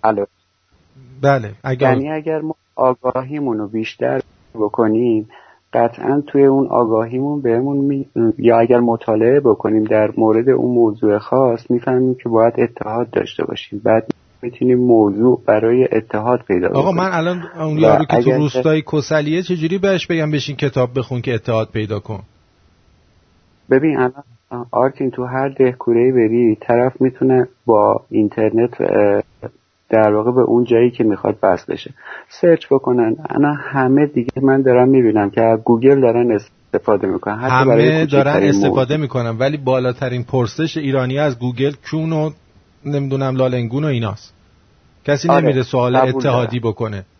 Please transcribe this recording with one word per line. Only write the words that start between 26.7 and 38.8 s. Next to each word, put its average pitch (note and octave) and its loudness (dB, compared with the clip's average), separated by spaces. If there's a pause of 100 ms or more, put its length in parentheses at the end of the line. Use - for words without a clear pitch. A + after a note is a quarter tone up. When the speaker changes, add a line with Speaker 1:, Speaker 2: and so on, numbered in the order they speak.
Speaker 1:
می‌تونه C3 0 (180)
با G#2 2
اینترنت، A2 -2
اه، G2+ 2 (680)
در A2 4
واقع A2 0
به B2+ 2
اون A#2+ 2
جایی A#2+ 4
که A#2+ -4
می‌خواد G#2 -2
وصل F#2 0
بشه. - -12 (340)
سرچ - 2
بکنن. B2 0 (140)
الان D3 0
همه C#3 0
دیگه B2 -4 (100)
من C3+ 4
دارم B2+ 4
می‌بینم A2 4
که A2+ 0
از A2+ 2
گوگل C3 4
دارن A#2+ 2
استفاده - -4
می‌کنن. G#2 -6
حتی B2+ 0
Speaker 2:
همه C3 4
Speaker 1:
برای B2+ 4
Speaker 2:
دارن C#3 2
Speaker 1:
کوچکترین - 2
Speaker 2:
استفاده - 2
Speaker 1:
موضوع. C3 0